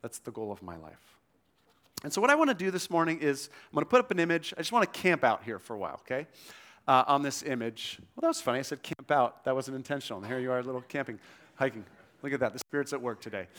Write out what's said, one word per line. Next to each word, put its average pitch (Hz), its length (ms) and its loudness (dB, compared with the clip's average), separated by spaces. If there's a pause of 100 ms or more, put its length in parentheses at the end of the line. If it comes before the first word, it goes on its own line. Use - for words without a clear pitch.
That's - 180 -12
the 123 120 -12
goal 110 200 -6
of 98 120 -10
my 85 140 -12
life. 80 420 -20 (840)
And 147 100 -6
so 196 80 0
what 262 100 6
I 294 40 8
wanna 294 200 4
do 185 160 0
this 180 180 -6
morning 165 300 2
is 143 300 0 (200)
I'm - 60 -10
gonna 151 100 2
put 247 140 6
up 247 100 2
an 180 100 0
image. 170 380 0
I 165 40 -6
just 156 100 -4
wanna 233 160 4
camp 175 360 2
out 113 200 4
here 110 160 -8
for - 160 -10
a - 20 -10
while, 85 280 -6
okay? 139 220 -4 (640)
Uh, 127 160 8
on 143 160 4
this 139 220 -4
image. 117 540 -6 (180)
Well, - 60 -6
that 330 80 4
was - 100 -2
funny. 127 200 0
I - 20 -2
said 143 200 -8
camp - 300 -6
out. 123 320 2
That 131 100 0
wasn't 135 220 -4
intentional. 131 440 -6
And 104 120 -8
here 131 80 -2
you 127 140 -2
are, 127 60 0
a 123 40 -4
little 127 160 -6
camping, 127 400 -8 (360)
hiking. 113 280 -2 (380)
Look 139 100 -6
at 135 80 -2
that. 127 140 2
The 127 60 -10
Spirit's 143 340 -2
at 131 80 -4
work 120 180 -6
today. 101 400 -10